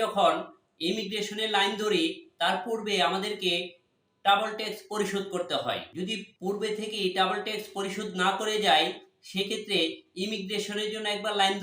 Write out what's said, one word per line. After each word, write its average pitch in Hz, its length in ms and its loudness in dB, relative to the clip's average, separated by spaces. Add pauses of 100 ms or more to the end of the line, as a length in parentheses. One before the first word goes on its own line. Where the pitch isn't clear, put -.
যখন 196 320 4 (560)
ইমিগ্রেশনের 208 680 -2
লাইন 196 160 4 (120)
ধরি, 185 200 2 (340)
তার 185 180 2 (100)
পূর্বে 220 280 -2 (140)
আমাদেরকে 190 440 0 (760)
ট্রাভেল 208 320 6
ট্যাক্স 214 220 -6 (120)
পরিশোধ 196 320 0 (100)
করতে 175 300 -2
হয়। 110 180 -2 (160)
যদি 185 160 -4 (260)
পূর্বে 202 300 -2 (100)
থেকেই 214 360 -2
ট্রাভেল 190 300 2
ট্যাক্স 214 300 -6
পরিশোধ 196 320 -4 (140)
না 190 80 6 (100)
করে 214 160 0 (100)
যাই, 165 200 6 (440)
সেক্ষেত্রে 202 480 -2 (460)
ইমিগ্রেশনের 208 680 -4
জন্য 220 160 -6
একবার 208 320 -2
লাইন 196 220 4